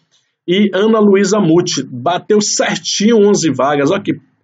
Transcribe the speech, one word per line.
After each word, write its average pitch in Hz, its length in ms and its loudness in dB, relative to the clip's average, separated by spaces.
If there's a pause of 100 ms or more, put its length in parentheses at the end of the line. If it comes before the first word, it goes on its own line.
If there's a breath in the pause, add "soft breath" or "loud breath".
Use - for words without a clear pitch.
(460)
e 196 280 0
Ana 220 260 2
Luísa 202 400 2
Muti. 165 420 0
Bateu 170 600 -2
certinho 214 840 0
onze 165 240 0
vagas, 139 400 0
ó 202 80 -2
que 175 140 -6 (320)